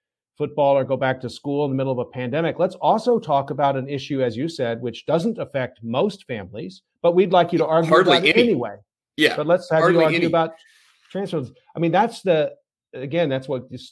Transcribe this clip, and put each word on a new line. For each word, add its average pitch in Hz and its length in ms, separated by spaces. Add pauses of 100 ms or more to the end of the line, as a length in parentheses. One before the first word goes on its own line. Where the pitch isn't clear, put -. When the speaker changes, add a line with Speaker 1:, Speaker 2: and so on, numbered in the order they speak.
(380)
Speaker 1:
football 143 400
or 131 60
go 127 140
back 131 240
to 123 80
school 143 360
in 135 60
the 131 60
middle 135 160
of 123 60
a 120 60
pandemic. 131 540
Let's 185 160
also 196 440
talk 139 320
about 139 260
an 131 100
issue, 139 340
as 120 140
you 139 140
said, 120 320
which 117 240
doesn't 170 320
affect 131 460
most 139 420
families, 107 560 (200)
but 170 140
we'd 180 160
like 175 220
you 170 60
to 156 60
argue 160 240
Speaker 2:
Hardly 165 280
Speaker 1:
about - 100
it 170 80
Speaker 2:
any. 233 140
Speaker 1:
anyway. 117 260 (420)
Speaker 2:
Yeah. 151 200
Speaker 1:
But 151 100
let's 175 220
have 160 100
you 160 40
Speaker 2:
Hardly 170 200
Speaker 1:
argue 160 140
Speaker 2:
any. 165 80
Speaker 1:
about 165 260 (580)
trans 190 220
funds. 139 200 (240)
I - 40
mean, 170 120
that's 214 320
the, 156 300 (400)
again, 143 360
that's 131 180
what 131 240
just 127 200